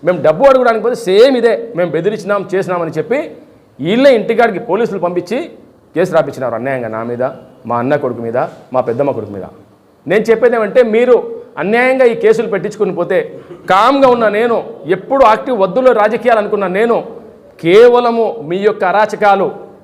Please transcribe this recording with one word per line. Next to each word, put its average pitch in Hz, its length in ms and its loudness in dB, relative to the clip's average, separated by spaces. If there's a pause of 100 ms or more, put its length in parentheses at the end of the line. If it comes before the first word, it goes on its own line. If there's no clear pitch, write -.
మేము 165 180 -2
డబ్బు 156 220 0
అడగడానికి 247 380 4
పోతే 240 120 -2
సేమ్ 233 420 4
ఇదే, 226 400 -2
"మేము 170 140 -2
బెదిరించినాం, 196 640 -4
చేసినామని" 175 360 -2
చెప్పి 208 460 -6 (440)
వీళ్ళే 240 340 2
ఇంటికాడికి 220 440 0
పోలీసులు 196 400 -4
పంపించి 175 540 -6 (420)
కేసు 160 200 -2
రాపించినారు 135 400 -2
అన్యాయంగా 123 340 -6
నా 110 140 -8
మీద, 120 200 -6 (440)
మా 120 120 -2
అన్న 131 180 0
కొడుకు 123 240 -4
మీద, 117 160 -6 (360)
మా 127 80 0
పెద్దమ్మ 139 300 -2
కొడుకు 110 200 -8
మీద. 101 120 -10 (640)
నేను 196 240 0
చెప్పేది 233 260 2
ఏమంటే, 220 260 2
మీరు 233 600 0 (160)
అన్యాయంగా 247 460 0
ఈ 233 100 4
కేసులు 220 320 0
పెట్టించుకుని 196 480 -4
పోతే 170 460 -4 (300)
కామ్గా 262 380 4
ఉన్న 233 200 2
నేను, 208 360 0 (220)
ఎప్పుడు 262 380 0
యాక్టివ్ 220 360 2
వద్దులో 240 320 2
రాజకీయాలు 226 460 2
అనుకున్న 202 280 -2
నేను, 202 380 0 (580)
కేవలము 226 840 4
మీ 165 120 -6
యొక్క 202 280 -2
అరాచకాలు 196 680 2 (340)